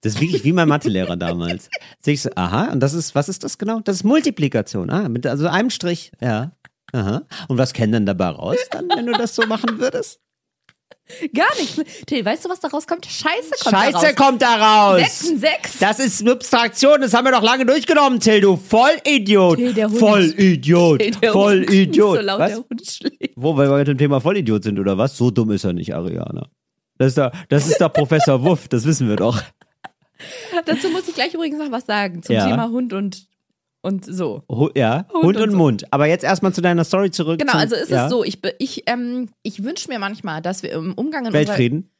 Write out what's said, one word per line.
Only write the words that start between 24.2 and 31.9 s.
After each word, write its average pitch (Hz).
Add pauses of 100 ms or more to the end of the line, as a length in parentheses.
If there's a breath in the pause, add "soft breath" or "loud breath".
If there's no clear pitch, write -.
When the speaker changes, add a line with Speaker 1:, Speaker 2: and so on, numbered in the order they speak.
Speaker 1:
Vollidiot 127
sind, 101
oder 98
was? 131
So 120
dumm 110
ist 101
er 90
nicht, 87
Ariana. - (520)
Das 131
ist 120
der, 135 (160 loud breath)
das 139
ist 147
der 170
Professor 143
Wuff, 170
das 117
wissen 143
wir 104
doch. 104 (1200 loud breath)
Speaker 2:
Dazu 320
muss 349
ich 339
gleich 302
übrigens 320
noch 294
was 240
sagen, 202